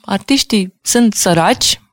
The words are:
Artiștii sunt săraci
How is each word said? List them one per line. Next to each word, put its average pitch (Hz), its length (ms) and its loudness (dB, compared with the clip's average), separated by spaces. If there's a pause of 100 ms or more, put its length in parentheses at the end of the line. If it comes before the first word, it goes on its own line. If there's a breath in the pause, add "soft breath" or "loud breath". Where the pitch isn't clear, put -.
Artiștii 202 760 -2
sunt 240 320 2
săraci 175 680 0 (120)